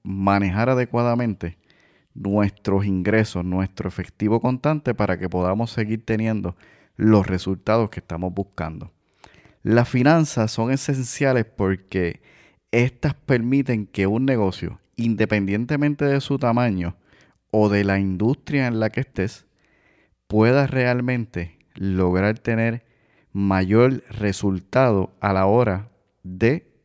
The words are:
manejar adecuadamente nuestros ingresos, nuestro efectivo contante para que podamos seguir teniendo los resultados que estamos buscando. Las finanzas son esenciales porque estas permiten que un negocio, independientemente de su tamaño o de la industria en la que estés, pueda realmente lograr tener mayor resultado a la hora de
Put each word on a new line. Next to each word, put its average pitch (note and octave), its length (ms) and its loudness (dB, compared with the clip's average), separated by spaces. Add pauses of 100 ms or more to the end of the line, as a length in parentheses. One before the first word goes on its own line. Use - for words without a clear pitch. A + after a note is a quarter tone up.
manejar G2 680 0
adecuadamente A#2+ 880 -2 (560)
nuestros G2 720 0
ingresos, G2 580 0
nuestro F#2 460 -4
efectivo G#2 500 -2
contante B2+ 540 -2
para F#2+ 260 -2
que F#2 80 -6
podamos F#2 420 -2
seguir A2 360 -4
teniendo A2 500 -2 (400)
los G#2 320 4
resultados F#2+ 600 0
que - 100 -12
estamos F2 340 -6
buscando. E2 600 -8 (680)
Las A#2 260 2
finanzas C3 600 2
son A#2+ 220 -4
esenciales C3 720 -2
porque F#2+ 760 -4 (500)
estas B2+ 440 0
permiten B2 680 0
que F#2+ 220 -2
un A2 160 0
negocio, G#2+ 560 -2 (160)
independientemente A2+ 1120 0
de C#3 160 0
su C3+ 180 -4
tamaño A2+ 560 0 (560)
o G#2+ 160 4
de G2+ 160 2
la G2 160 2
industria A2 680 -2
en A2+ 120 -2
la A2 120 -2
que C3 100 -4
estés, - 440 -6 (800)
pueda A#2+ 400 4
realmente B2 880 -2 (160)
lograr F#2+ 680 0
tener A2+ 460 -2 (480)
mayor G2 760 2
resultado G2+ 1080 0
a G2+ 140 0
la F#2+ 140 2
hora G#2+ 420 2 (340)
de A2+ 600 -2